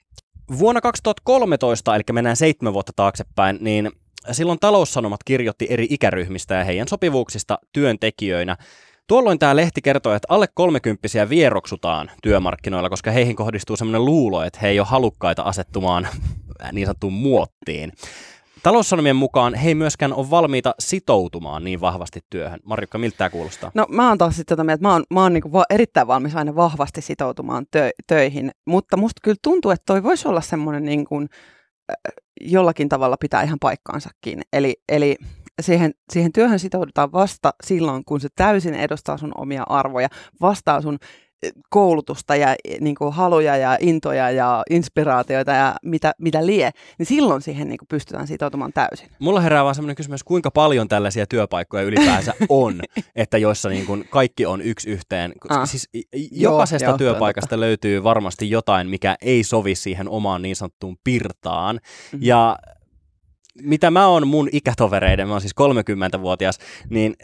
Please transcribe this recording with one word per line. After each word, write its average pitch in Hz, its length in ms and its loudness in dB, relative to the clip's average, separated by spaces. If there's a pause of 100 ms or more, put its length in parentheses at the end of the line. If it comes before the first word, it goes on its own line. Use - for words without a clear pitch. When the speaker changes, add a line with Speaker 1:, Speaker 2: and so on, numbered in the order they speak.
(600)
Speaker 1:
Vuonna 233 220 4
kaksituhatta 226 440 -2
kolmetoista, 147 720 2
eli 104 160 0
mennään 117 240 0
seitsemän 123 380 0
vuotta 98 220 -4
taaksepäin, 98 640 0
niin 107 300 -2 (400)
silloin 165 280 -2
Taloussanomat 139 640 2
kirjoitti 120 440 -2
eri 117 200 0
ikäryhmistä 92 680 -2
ja 92 80 0
heidän 92 240 -2
sopivuuksista 135 720 -2 (160)
työntekijöinä. 101 840 -2 (500)
Tuolloin 214 320 4
tää 143 160 4
lehti 160 260 0
kertoi, 135 340 0
että 104 140 -4
alle 196 240 4
kolmekymppisiä 113 760 0
vieroksutaan 98 800 0 (120)
työmarkkinoilla, 92 640 0
koska 95 220 -4
heihin 120 240 2
kohdistuu 107 420 -6
semmoinen 113 280 0
luulo, 123 380 2
että 87 180 -8
he 107 60 0
ei 101 120 4
ole 98 100 2
halukkaita 113 520 0
asettumaan 92 640 -2 (320)
<laughs> - 340 -16
niin 101 140 -4
sanottuun 98 260 -4
muottiin. 85 800 -2 (720)
Taloussanomien 170 520 2
mukaan 127 380 2
he 127 140 -2
ei 165 80 4
myöskään 151 380 -2
ole 135 160 -6
valmiita 143 500 2
sitoutumaan 85 840 -2
niin 90 180 -6
vahvasti 87 380 -4 (100)
työhön. 87 340 -8
Marjukka, 107 340 -8
miltä 113 200 -4
tää 92 120 0
kuulostaa? 85 440 -10
Speaker 2:
No 214 160 0
mä 240 200 2
oon 208 80 4
taas 170 180 2
sit 165 120 -6
tätä 160 160 0
mieltä, 156 100 0
että 160 140 0
mä 202 60 6
oon, 170 100 4 (100)
mä 185 80 4
oon 185 120 6
niinku 160 200 -2
va-, 180 160 4
erittäin 202 380 2
valmis 131 280 0
aina 147 200 -4
vahvasti 151 460 0
sitoutumaan 127 720 -6
tö-, 147 200 2 (160)
töihin, 139 440 0 (160)
mutta 185 300 2
musta 214 260 -2
kyllä 214 200 0
tuntuu, 311 280 2
että 170 140 -2
toi 190 180 0
voisi 330 240 0
olla 175 140 0
semmonen 151 420 -4
niinku, 147 360 -2
äh, - 760 -12 (460)
jollakin 165 480 2
tavalla 131 300 0
pitää - 240 0
ihan 151 180 -4
paikkaansakin. - 800 -6 (120)
Eli, 139 220 0 (140)
eli 147 260 2 (460)
siihen, 170 320 2 (200)
siihen 170 200 2
työhön 220 260 4
sitoudutaan 156 520 -2
vasta 185 420 0 (100)
silloin, 156 420 -2
kun 147 160 -4
se 147 140 -8
täysin 185 400 0
edustaa 147 420 -6
sun 147 200 -10
omia 135 320 -8
arvoja, 135 380 0 (340)
vastaa 170 400 0
sun, 151 120 -6 (100)
äh, - 480 -14 (180)
koulutusta 160 640 2
ja, 143 140 4
äh, 131 60 2 (260)
niinku 147 300 -2
haluja 156 460 2
ja 131 240 2
intoja 143 500 2
ja 123 380 2
inspiraatioita 139 800 0
ja 135 240 2 (100)
mitä, 156 340 0
mitä 160 260 0
lie, 180 260 2 (260)
niin 175 80 -4
silloin 233 360 2
siihen 147 260 -8
niinku 123 220 -12
pystytään 147 380 -8
sitoutumaan 143 460 -6
täysin. - 360 -4 (100)
Speaker 1:
Mulla 180 220 2
herää 156 220 4
vaan 139 120 2
semmonen 147 200 -8
kysymys, 139 280 -10
kuinka 170 280 -2
paljon 143 360 4
tällaisia 101 400 -2
työpaikkoja 101 560 -2
ylipäänsä 101 500 2 (140)
Speaker 2:
<laughs> - 20 -6
Speaker 1:
on, 113 320 2 (340)
että 113 220 0
joissa 107 320 0
niinku 95 280 -4 (120)
kaikki 127 360 0
on 92 160 -4
yksi 110 280 -8
yhteen. 90 440 -6 (160)
Speaker 2:
Aa. 139 160 0
Speaker 1:
Siis 135 280 -8
i-, 117 60 -10 (160)
i-, 147 160 -8
Speaker 2:
Joo, 147 220 2
Speaker 1:
jokaisesta 147 360 2
Speaker 2:
joo, 135 80 0
Speaker 1:
työpaikasta 107 500 0
Speaker 2:
totta. 113 120 -4
Speaker 1:
löytyy 104 440 0
varmasti 107 460 0
jotain, 101 400 0
mikä 95 320 -2
ei 120 220 2
sovi 98 320 0
siihen 95 340 -6
omaan 101 320 -4
niin 95 140 -6
sanottuun 92 480 -12
pirtaan. 104 760 -4 (320)
Speaker 2:
Mhm. 143 140 -12
Speaker 1:
Ja 117 320 4 (1040)
mitä 151 300 2
mä 190 160 6
oon 165 200 4
mun 143 240 2
ikätovereiden, 98 760 0
mä 104 60 -2
oon 104 80 -2
siis 98 120 -8
kolmekymmentävuotias, 95 1040 0 (320)
niin 110 240 0 (100)